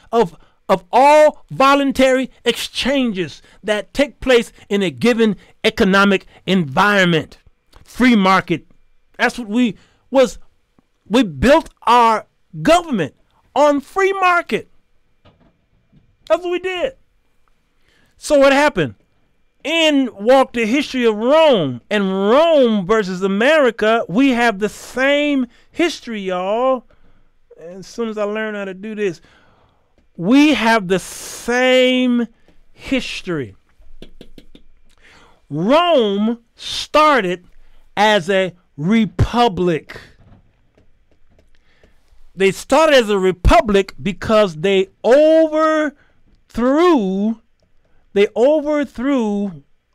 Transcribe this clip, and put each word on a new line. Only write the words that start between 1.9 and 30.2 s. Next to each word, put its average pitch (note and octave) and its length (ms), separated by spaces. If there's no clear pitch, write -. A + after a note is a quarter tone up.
exchanges A#3 1000
that G#3 300
take C4+ 280
place B3 320
in G3+ 140
a F3+ 80
given A3 460
economic G3 640
environment. F3+ 920
Free B3 320
market. F#3 520
That's A#3 200
what A#3+ 100
we A3 280
was, B3+ 280
we B3 160
built G3+ 460
our A#3 400
government D4 520
on C#4+ 260
free F#4+ 320
market. F4 580
That's E4 140
what F4 80
we F4 80
did. F4+ 360
So - 220
what C4+ 140
happened? C4 420
In D4+ 520
walked B3 400
the A#3 120
history B3+ 400
of G#3+ 100
Rome, A3+ 720
and G3+ 220
Rome A3+ 760
versus F#3+ 360
America, A3+ 840
we C4 220
have A#3 280
the G#3 100
same C#4+ 800
history, B3 500
y'all. G3+ 640
As F3+ 280
soon A#3 220
as G#3+ 100
I G#3 60
learn G#3+ 300
how G3+ 120
to F#3+ 80
do G#3 200
this, G3+ 280
we C#4 360